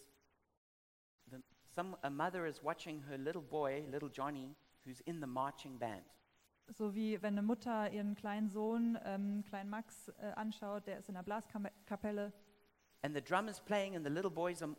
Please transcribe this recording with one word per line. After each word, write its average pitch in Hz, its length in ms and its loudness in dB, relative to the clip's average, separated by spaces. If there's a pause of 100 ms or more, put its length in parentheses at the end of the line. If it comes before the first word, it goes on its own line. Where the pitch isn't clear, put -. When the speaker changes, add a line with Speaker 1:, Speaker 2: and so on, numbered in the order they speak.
(1300)
Speaker 1:
the, 131 60 -12 (360)
some, 180 300 -2
a 139 80 4
mother 170 340 2
is 147 180 -2
watching 156 440 -2
her 139 100 -4
little 160 240 0
boy, 143 480 2
little 143 220 -2
Johnny, 139 440 -4 (300)
who's 127 160 -12
in 170 180 -4
the 143 80 -2
marching 131 520 -2
band. 107 240 -2 (640)
Speaker 2:
So 214 260 -2
wie 214 260 2
wenn 208 160 2
eine 202 80 4
Mutter 226 460 2
ihren 208 240 0
kleinen 214 340 0
Sohn, 226 540 4
ähm, 202 420 0
kleinen 202 240 -4
Max, - 380 -6 (120)
äh, 208 160 -4
anschaut, 208 520 -2
der 196 100 -4
ist 196 120 -12
in 196 60 -4
der 180 80 -4
Blaskapelle. 208 1080 -2 (680)
Speaker 1:
And 147 120 0
the 143 80 0
drum 190 280 4
is 196 100 -6
playing 196 380 2
and 156 80 0
the 143 60 2
little 180 200 4
boys 170 320 0
are 151 160 0